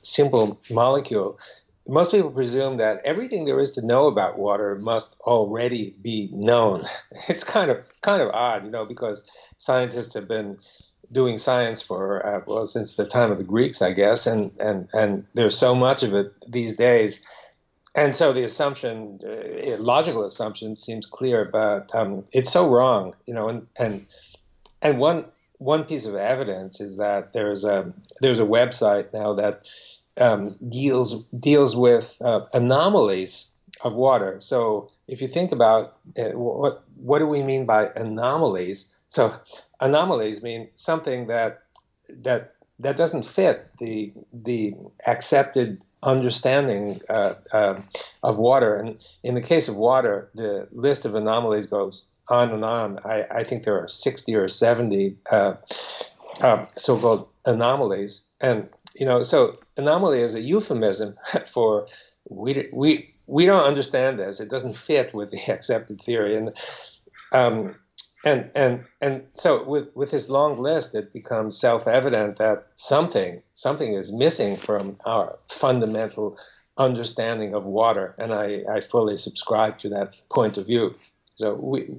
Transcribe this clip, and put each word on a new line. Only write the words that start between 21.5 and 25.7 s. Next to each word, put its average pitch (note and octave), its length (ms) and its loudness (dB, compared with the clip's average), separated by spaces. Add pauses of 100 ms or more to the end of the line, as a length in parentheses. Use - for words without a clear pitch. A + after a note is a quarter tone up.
um, G2 280 -2 (100)
it's B2+ 180 0
so F3 180 4
wrong, A#2+ 460 4 (100)
you B2 80 -10
know, A2+ 160 -4
and, A#2 160 -8 (120)
and, G#2 280 -4 (800)
and C#3+ 160 2
one, D#3+ 260 2 (320)
one D#3 280 0